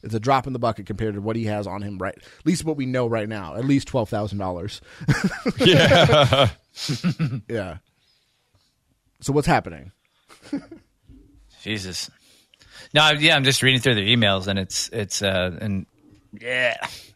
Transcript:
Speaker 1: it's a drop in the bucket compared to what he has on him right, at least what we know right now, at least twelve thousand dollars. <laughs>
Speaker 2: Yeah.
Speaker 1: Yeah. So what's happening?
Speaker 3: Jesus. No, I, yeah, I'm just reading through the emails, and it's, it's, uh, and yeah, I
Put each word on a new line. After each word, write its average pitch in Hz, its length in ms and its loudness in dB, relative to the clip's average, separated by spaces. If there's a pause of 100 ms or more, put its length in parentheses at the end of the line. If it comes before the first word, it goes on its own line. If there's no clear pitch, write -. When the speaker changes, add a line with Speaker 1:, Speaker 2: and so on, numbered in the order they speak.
Speaker 1:
it's 113 120 -8
a 113 60 0
drop 131 260 2
in 135 80 -8
the 123 40 -6
bucket 113 280 -2
compared 110 280 -4
to 101 60 -6
what 110 160 -4
he 117 80 -4
has 104 220 -2
on 98 160 -8
him 101 160 -10
right, 92 180 -6
at - 300 -10
least 160 180 0
what 156 120 -2
we 135 100 -4
know 127 200 -2
right 113 220 -2
now, 98 280 -8
at 117 100 -6
least 139 220 2
twelve 117 200 -2
thousand 104 300 -4
dollars. 92 480 -6
<laughs> - 760 -4
Speaker 2:
Yeah. 151 880 6 (1000)
Speaker 1:
Yeah. 92 280 -6 (1400)
So - 120 -4
what's 143 140 2
happening? 92 460 -2 (1700)
Speaker 3:
Jesus. 95 480 -8 (840)
No, 147 80 6
I, 151 100 6
yeah, 151 240 4
I'm 139 80 2
just 135 180 2
reading 131 180 4
through 127 140 4
the 104 220 2
emails, 98 320 2
and 98 100 0
it's, - 320 -6
it's, 104 320 -6
uh, 92 380 0
and 98 260 -4 (520)
yeah, 123 440 -2
I - 60 -8 (280)